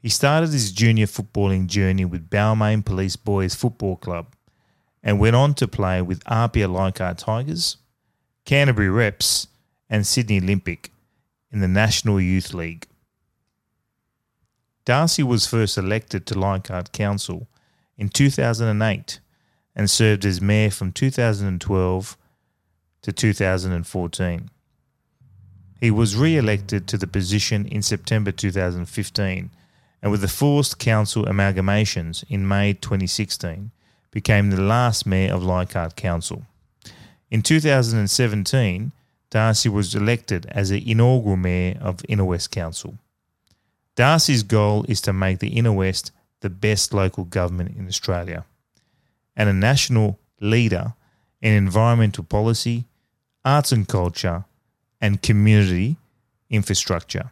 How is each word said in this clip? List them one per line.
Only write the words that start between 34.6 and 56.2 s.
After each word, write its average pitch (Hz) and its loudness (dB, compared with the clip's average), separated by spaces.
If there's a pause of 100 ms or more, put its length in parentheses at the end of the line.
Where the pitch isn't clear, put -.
last 117 2
mayor 95 0
of 90 -2
Leichhardt 90 -2
Council. - -6 (840)
In 113 0
two 160 4
thousand 131 4
and 101 0
seventeen, 107 0 (400)
Darcy 110 2
was 101 -2
elected 110 -2
as 98 -2
the 101 -2
inaugural 113 4
mayor 90 -2
of 87 -6
Inner 98 0
West 87 -4
Council. 85 -10 (960)
Darcy's 135 4
goal 104 2
is 104 -2
to 98 -2
make 95 0
the - -4
Inner 113 2
West 95 -2 (300)
the 98 -4
best 101 -2
local 95 0
government 90 -4
in 95 -10
Australia 87 -6 (880)
and 107 2
a 98 2
national 110 2 (200)
leader 107 0 (480)
in 110 4
environmental 107 2
policy, 113 -2 (580)
arts 143 2
and 110 2
culture, 87 -2 (560)
and 101 0
community 104 4 (560)